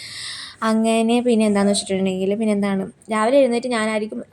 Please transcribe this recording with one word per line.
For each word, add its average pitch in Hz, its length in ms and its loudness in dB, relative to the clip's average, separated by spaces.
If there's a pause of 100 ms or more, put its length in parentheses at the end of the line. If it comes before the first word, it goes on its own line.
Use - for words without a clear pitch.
(680)
അങ്ങനെ 226 480 2 (120)
പിന്നെ 220 220 4
എന്താണെന്ന് 202 240 2
വെച്ചിട്ടുണ്ടെങ്കിൽ, 190 680 -2
പിന്നെ 214 160 0
എന്താണ്, 196 260 -2 (300)
രാവിലെ 226 300 2
എഴുന്നേറ്റ് 240 340 0
ഞാനായിരിക്കും, 220 420 -2 (120)